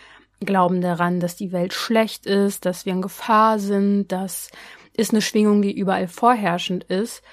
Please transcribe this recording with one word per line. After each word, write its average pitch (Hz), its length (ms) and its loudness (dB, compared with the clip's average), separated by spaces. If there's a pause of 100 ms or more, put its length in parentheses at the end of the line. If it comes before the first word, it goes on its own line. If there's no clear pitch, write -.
(420)
glauben 180 400 2
daran, 175 380 0
dass 175 160 -4
die 190 160 -8
Welt 180 220 -2
schlecht - 520 -2
ist, 196 400 0
dass 180 200 -4
wir 190 80 -2
in 185 80 -2
Gefahr 220 580 2
sind. 202 500 0
Das 185 420 -6 (440)
ist 220 160 -2
eine 214 100 4
Schwingung, 208 400 2
die 202 160 -2
überall 190 300 -2
vorherrschend 190 800 0
ist. 196 480 -6